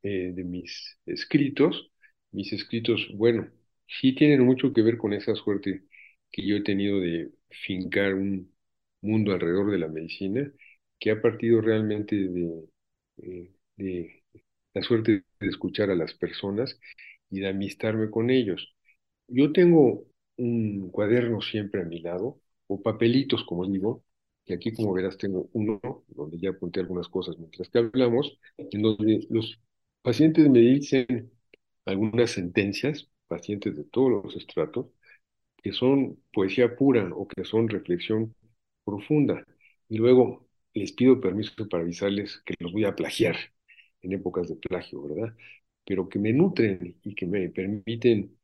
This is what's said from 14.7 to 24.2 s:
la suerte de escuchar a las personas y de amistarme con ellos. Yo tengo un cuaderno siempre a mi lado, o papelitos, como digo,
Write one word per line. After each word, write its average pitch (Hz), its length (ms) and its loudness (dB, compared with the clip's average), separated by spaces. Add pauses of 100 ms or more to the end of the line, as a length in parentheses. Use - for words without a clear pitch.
la 98 80 -2
suerte 110 420 2 (160)
de 98 80 -4
escuchar 95 440 -2
a 92 40 2
las 80 200 -4
personas 101 640 -6 (500)
y 98 100 -6
de 98 100 -2
amistarme 107 600 -4
con 113 220 -2
ellos. 117 440 -2 (520)
Yo 139 240 2
tengo 160 560 6 (300)
un 110 520 -2
cuaderno 113 520 0
siempre 104 400 -6
a 85 40 -6
mi 82 160 -10
lado, 90 400 -8 (260)
o 98 140 -6
papelitos, 117 640 0
como 90 220 -6
digo, 98 360 -2 (420)